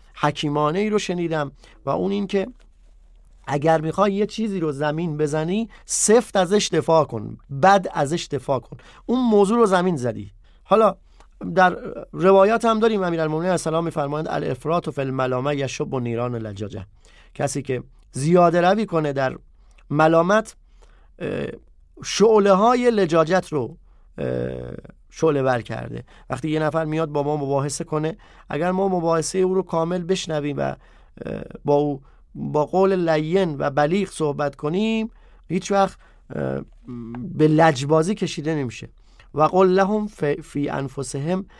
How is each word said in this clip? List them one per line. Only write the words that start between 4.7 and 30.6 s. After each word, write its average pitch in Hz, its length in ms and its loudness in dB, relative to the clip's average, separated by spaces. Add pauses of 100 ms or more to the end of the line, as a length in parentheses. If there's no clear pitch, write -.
زمین 151 460 -4
بزنی، 160 520 -2 (160)
سفت - 520 2
ازش 190 360 2
دفاع 160 320 4
کن، 113 320 -10 (240)
بد 196 320 6
ازش 160 380 -2
دفاع 131 280 -2
کن، - 180 -14 (280)
اون 247 240 0
موضوع 208 280 6
رو 233 80 6
زمین 185 300 2
زدی. 110 360 -6 (320)
حالا 208 320 4 (600)
در 185 220 4 (340)
روایات 196 540 6
هم 226 140 2
داریم 214 240 2
امیرالمومنین 160 420 -2
علیه 185 60 0
السلام 165 340 -2
می‌فرمایند: 151 420 -4
«الافراط 156 640 -4
فی 139 120 -6
الملامه 131 540 -2
یشب 139 400 -6
نیران 120 400 -4
لجاجه.» 107 500 -10 (480)
کسی 139 280 -4
که 123 220 -6 (280)
زیاده 170 500 4
روی 202 240 2
کنه 156 280 -2
در 135 240 -2 (520)
ملامت، 165 640 2 (640)
اه، 143 280 -6 (560)
شعله 202 500 4
های 240 380 4
لجاجت 180 600 2
رو، 131 260 -4 (400)
اه، 69 100 -4 (800)
شعله 147 320 0
ور 127 200 0
کرده. 120 420 -10 (260)
وقتی 127 200 -6
یه 156 100 -2
نفر 156 260 -2
میاد 156 240 -4
با 147 140 -2
ما 151 140 -2
مباحثه 139 460 -2
کنه، 156 340 -4 (320)
اگر 160 220 -2
ما 190 160 0
مباحثه 165 520 0
او 185 140 2
رو 190 80 2
کامل 175 420 -4
بشنویم 151 540 -4
و، 143 40 -4